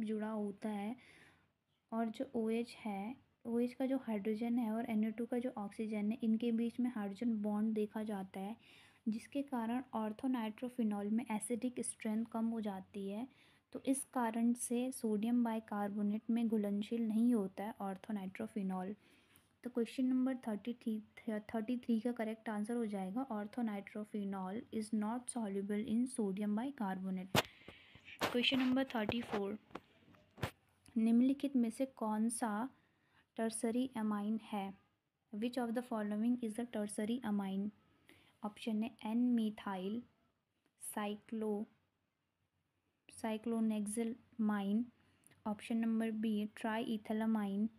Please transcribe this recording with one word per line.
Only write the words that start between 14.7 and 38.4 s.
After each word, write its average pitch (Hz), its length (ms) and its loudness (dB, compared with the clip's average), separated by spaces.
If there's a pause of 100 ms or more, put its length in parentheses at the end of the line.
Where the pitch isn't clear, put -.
sodium 233 520 2
bicarbonate 214 840 0
में 233 180 4
घुलनशील 208 600 2
नहीं 226 260 6
होता 196 300 0
है 220 180 -6
orthonitrophenol। 190 1120 -4 (680)
तो 247 60 -6
question 247 360 0
number 254 300 4 (120)
थर्टी 214 260 -4
थ्री, 220 300 -4 (500)
थर्टी 226 240 0
थ्री 233 220 2
का 240 120 0
correct 220 380 -4
answer 208 260 -2
हो 240 100 0
जाएगा 202 460 -2
orthonitrophenol 208 1300 -4 (120)
is 220 220 -2
not 214 240 0 (140)
soluble 208 600 -2
in 247 220 4
sodium 208 440 2
bicarbonate। 190 800 0 (920)
क्वेश्चन 247 280 2
नंबर 262 240 4 (120)
थर्टी 226 260 0
फ़ोर, 208 360 -2 (1400)
निम्नलिखित 254 580 6
में 233 140 4
से 262 160 -2
कौन 220 440 0
सा 233 400 -2 (680)
टर्सरी 226 600 0
अमाइन 214 460 0
है? 196 300 -4 (600)
Which 233 240 -2
of 233 120 0
the 240 140 -2
following 220 600 0
is 214 140 -2
the 240 160 -2
tertiary 214 520 -2
amine? 202 460 0 (720)